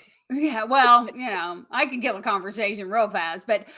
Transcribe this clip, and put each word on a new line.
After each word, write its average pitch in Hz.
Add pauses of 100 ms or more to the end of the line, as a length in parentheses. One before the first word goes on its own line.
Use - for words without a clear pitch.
(320)
Yeah, 269
well, 240
you 247
know, 175
I 269
can 254
kill 220
a 196
conversation 202
real 214
fast. 175
But, 208 (100)